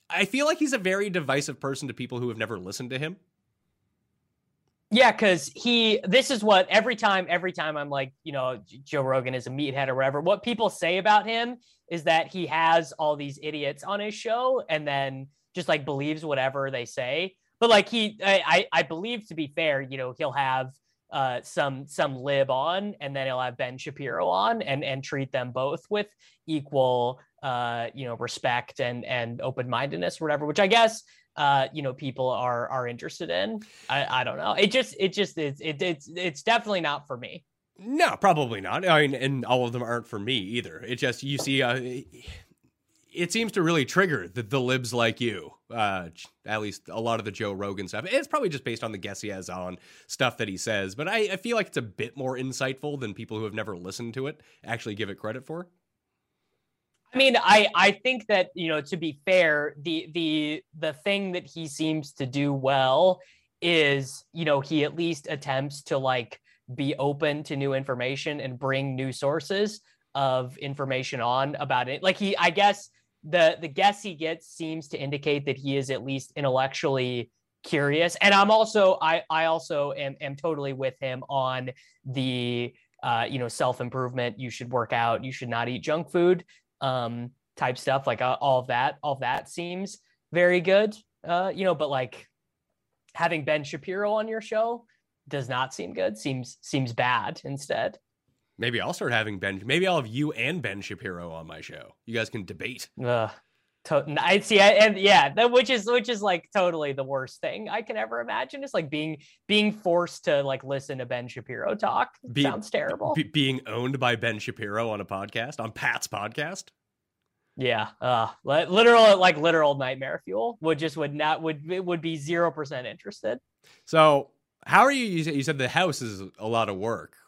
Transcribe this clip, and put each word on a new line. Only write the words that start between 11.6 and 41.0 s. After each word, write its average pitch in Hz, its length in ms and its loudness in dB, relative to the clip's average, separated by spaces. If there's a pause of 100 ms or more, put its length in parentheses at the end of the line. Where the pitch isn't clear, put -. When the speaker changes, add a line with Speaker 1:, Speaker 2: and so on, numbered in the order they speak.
Speaker 2:
is 170 140 -6
that 160 240 2
he 180 180 -6
has 165 460 4
all 151 220 0
these 143 280 -10
idiots 147 420 -6
on 202 160 -4
his 214 140 -6
show 240 520 0
and 156 220 -2
then 139 380 -2 (280)
just, 180 140 -6
like, 151 160 2
believes 151 400 -4
whatever 135 460 -2
they 123 160 -6
say. 143 480 -4 (260)
But, 233 80 6
like, 208 180 8
he, 214 380 -2
I, 196 220 4
I, 175 260 4
I 165 100 4
believe, 196 460 -6
to 165 60 -14
be 147 200 -6
fair, 147 280 0
you 135 160 -10
know, 127 180 -6
he'll - 160 -4
have, 131 380 0 (400)
uh, 131 320 -2
some, 139 440 -4
some 143 300 -2
lib 135 340 0
on, 175 500 -2
and 139 140 -8
then 135 120 -4
he'll 127 140 -4
have 123 180 -6
Ben 127 180 -6
Shapiro 139 520 -4
on 208 340 2
and, 139 220 -2
and 135 200 -4
treat 135 280 -6
them 123 200 -2
both 139 380 -4
with 208 160 0 (400)
equal, 131 760 0 (220)
uh, 120 520 -4
you 131 120 -10
know, 117 80 -8
respect 120 640 -4
and, 123 240 -4
and 120 380 -4
open-mindedness 131 800 -4
or 165 40 -6
whatever, 147 220 0
which 151 140 0
I 196 60 6
guess, 220 360 4 (340)
uh, 143 360 4
you 151 100 -8
know, 127 120 -4
people 127 340 -4
are, 120 400 -2
are 127 180 -4
interested 151 440 -8
in. 208 300 -2 (280)
I, 131 320 0
I - 40 0
don't - 140 -6
know. 170 140 0
It 208 200 4
just, 254 260 0
it 190 140 0
just, 190 260 -2
it's, 143 220 -4
it, 156 200 -6
it's, 165 340 -4
it's 175 280 -6
definitely 214 380 0
not 147 260 -4
for 127 100 -10
me. 120 280 -14 (340)
Speaker 1:
No, 277 380 0
probably 139 440 2
not. 120 260 -2
I 151 200 8
mean, 139 80 0
and 131 300 0
all 123 200 4
of 117 80 -2
them 120 100 -4
aren't 117 260 -4
for 107 100 -6
me 120 180 -2
either. 95 440 -6
It 120 160 -6
just, 123 260 -2